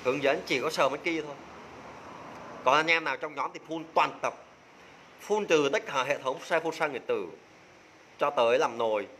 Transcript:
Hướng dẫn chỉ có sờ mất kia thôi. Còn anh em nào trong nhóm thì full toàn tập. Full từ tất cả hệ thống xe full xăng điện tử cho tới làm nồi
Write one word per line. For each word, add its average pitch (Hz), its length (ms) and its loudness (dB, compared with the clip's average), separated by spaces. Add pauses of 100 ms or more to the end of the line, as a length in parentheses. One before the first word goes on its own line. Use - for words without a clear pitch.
Hướng 135 200 0
dẫn 139 220 2
chỉ 139 160 0
có 143 80 0
sờ 156 200 4
mất 147 140 -6
kia 165 180 -2
thôi. 147 140 -8 (1300)
Còn 131 120 4
anh 160 120 4
em 165 160 2
nào 139 140 -2
trong 151 180 -8
nhóm 139 180 -4
thì 175 140 -12
full 160 160 -6 (100)
toàn 147 280 2
tập. 123 120 -2 (920)
Full 208 220 0
từ 151 200 6
tất 214 160 0
cả 135 180 0
hệ 135 140 2
thống 131 280 -4
xe 170 140 2
full 160 120 -4
xăng 151 220 -2
điện 117 140 -6
tử 107 200 0 (920)
cho 147 120 2
tới 127 300 6
làm 127 180 2
nồi 110 300 2 (120)